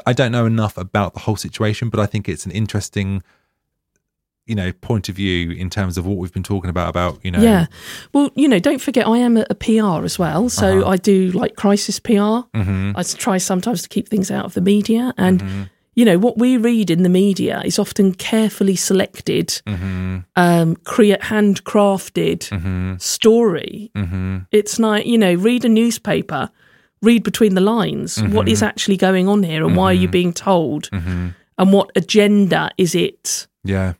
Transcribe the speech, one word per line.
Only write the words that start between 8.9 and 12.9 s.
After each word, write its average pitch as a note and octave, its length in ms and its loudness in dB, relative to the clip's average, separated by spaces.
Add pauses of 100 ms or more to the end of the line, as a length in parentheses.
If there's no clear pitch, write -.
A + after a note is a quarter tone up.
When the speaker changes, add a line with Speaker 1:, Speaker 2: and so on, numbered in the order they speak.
Speaker 2:
I A3+ 120 2
am A#3+ 180 2
a, G#3+ 140 0
a G3+ 40 -4
P A3 240 0
R F#3 240 0
as E3 140 -6
well. F3 320 0
So F#3+ 320 2
Speaker 1:
Uh-huh. F#3+ 80 0
Speaker 2:
I F#3+ 80 2
do, F#3+ 340 2
like, G3+ 260 -2
crisis G3+ 420 0
P A3+ 180 2
R. A3 380 0
Speaker 1:
Mm-hmm. G2 400 0